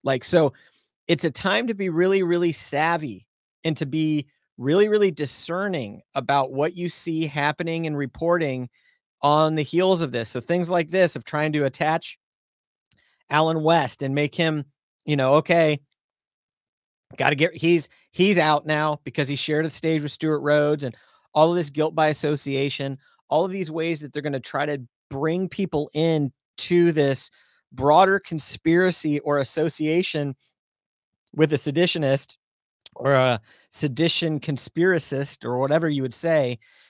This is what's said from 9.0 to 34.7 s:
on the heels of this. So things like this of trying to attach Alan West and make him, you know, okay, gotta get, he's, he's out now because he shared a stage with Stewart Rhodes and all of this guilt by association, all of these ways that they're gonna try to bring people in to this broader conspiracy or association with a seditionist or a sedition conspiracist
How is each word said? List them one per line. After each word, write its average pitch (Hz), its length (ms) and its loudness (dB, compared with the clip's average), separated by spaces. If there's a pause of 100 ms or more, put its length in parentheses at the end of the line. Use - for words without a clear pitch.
on 156 340 4
the 151 80 0
heels 180 380 2
of 139 120 -4
this. 113 160 -2
So 123 120 -4
things 175 280 -2
like 170 200 0
this 180 260 2
of 120 100 -12
trying 151 280 -2
to 147 120 0
attach 156 540 -2 (1080)
Alan 160 340 2
West 156 380 2
and 135 140 -4
make 147 200 -2
him, 156 300 -2 (400)
you 151 100 0
know, 135 200 4
okay, 160 440 4 (1400)
gotta 139 180 2
get, 160 200 0
he's, 165 340 2 (220)
he's 190 260 2
out 151 280 2
now 151 380 0
because 139 240 -4
he 143 80 -4
shared 156 300 -2
a 156 40 -6
stage 160 320 -2
with 147 100 -8
Stewart 156 300 -2
Rhodes 147 420 2
and 123 120 -8 (380)
all 156 160 6
of 175 60 0
this 160 140 -2
guilt 151 260 -2
by 156 120 2
association, 139 880 -2 (320)
all 160 160 2
of 185 60 -6
these 180 200 -6
ways 160 300 -4
that 139 120 -14
they're 147 80 -6
gonna 139 180 -4
try 143 260 -4
to 143 160 -4 (280)
bring 160 400 -2
people 165 440 -4
in 156 380 0 (260)
to 175 340 4
this 143 380 0 (420)
broader 165 480 4
conspiracy 165 1000 0
or 147 200 0
association 151 960 -2 (1000)
with 151 180 4
a - 20 0
seditionist 147 840 -2 (580)
or 139 180 0
a 127 280 2 (300)
sedition 156 680 -2
conspiracist 143 1080 -2